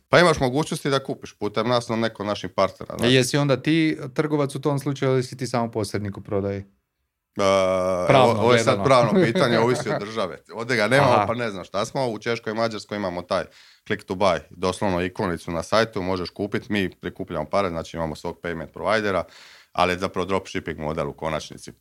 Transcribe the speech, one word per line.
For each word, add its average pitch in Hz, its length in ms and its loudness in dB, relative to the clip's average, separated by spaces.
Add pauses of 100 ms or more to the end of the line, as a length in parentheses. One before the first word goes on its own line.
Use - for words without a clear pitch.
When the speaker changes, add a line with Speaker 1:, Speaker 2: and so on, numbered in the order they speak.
Speaker 1:
Pa 139 100 6
imaš 180 200 4
mogućnosti 143 500 -2
da 135 140 2
kupiš - 300 -10
putem 107 340 -2
nas, 123 220 2
no 117 60 0
neko 113 280 -2
naših 101 260 -4
partnera, - 440 -2
Speaker 2:
E, - 40 -8
Speaker 1:
znači. 117 160 2
Speaker 2:
jesi 131 240 2
onda 143 200 2
ti 156 400 0 (160)
trgovac 147 420 -2
u 139 60 -10
tom 143 180 0
slučaju 135 320 -2
ili 131 120 2
si 131 140 -14
ti 131 100 -6
samo 117 240 -2
posrednik 104 460 -4
u 101 40 -12
prodaji? 98 420 -4 (720)
Speaker 1:
E, 92 720 2
Speaker 2:
Pravno 131 240 8
Speaker 1:
ovo, 101 100 0
ovo 117 120 6
je 117 60 6
sad 113 80 0
Speaker 2:
gledano. 104 160 2
Speaker 1:
pravno 131 400 6
pitanje, 120 360 2
Speaker 2:
<laughs> 113 60 4
Speaker 1:
ovisi 123 240 0
od - 100 -2
države. 101 380 -6 (160)
Ovdje 117 240 -2
ga 104 100 4
nemamo, 131 260 6
Speaker 2:
Aha. 104 140 4
Speaker 1:
pa 113 60 -2
ne 120 160 -4
znam 95 140 -8
šta 101 220 -4
smo. 135 220 -4
U 107 120 -4
Češkoj 117 320 -4
i 107 40 -6
Mađarskoj 110 420 -4
imamo 90 240 -4
taj 87 220 -2 (440)
click - 180 -4
to - 100 -6
buy, 90 240 2 (100)
doslovno 90 540 -2
ikonicu 90 480 -4
na 85 120 -4
sajtu, 107 380 0
možeš 90 280 -4
kupit, 101 400 -6
mi 101 220 0
prikupljamo 87 540 -8
pare, 98 240 -2
znači 82 280 -8
imamo 80 180 -4
svog 87 220 -10
payment 82 300 -8
providera, 95 560 0 (480)
ali 90 220 2
je 90 60 -4
zapravo 92 260 -2
dropshipping 90 540 -6
model 78 300 -4
u 69 40 -8
konačnici. - 680 -8